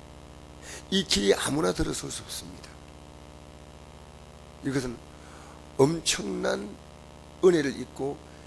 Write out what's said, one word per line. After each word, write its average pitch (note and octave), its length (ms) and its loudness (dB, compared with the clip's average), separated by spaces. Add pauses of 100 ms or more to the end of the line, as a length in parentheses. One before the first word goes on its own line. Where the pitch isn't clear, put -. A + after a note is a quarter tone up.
(920)
이 F#3+ 140 4
길이 G3+ 300 6
아무나 D#3+ 380 4
들어설 D#2 380 0
수 - 120 -6
없습니다. - 480 -8 (1900)
이것은 B2+ 320 2 (840)
엄청난 C3+ 1000 4 (680)
은혜를 D#3 360 8
입고 C#3 380 -4 (280)